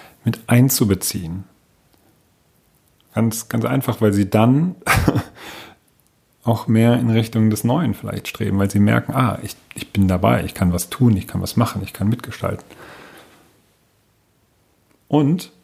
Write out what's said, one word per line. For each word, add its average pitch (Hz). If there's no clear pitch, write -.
mit 117
einzubeziehen. 98
Ganz, 113
ganz 117
einfach, 127
weil 104
sie 98
dann 135
<laughs> -
auch 113
mehr 117
in 120
Richtung 110
des 107
Neuen 127
vielleicht -
streben, 101
weil 98
sie 101
merken, 110
"Ah, 131
ich, -
ich -
bin 98
dabei, 101
ich 95
kann 90
was 87
tun, 117
ich 95
kann 95
was -
machen, 110
ich 101
kann 98
mitgestalten." 104
Und 147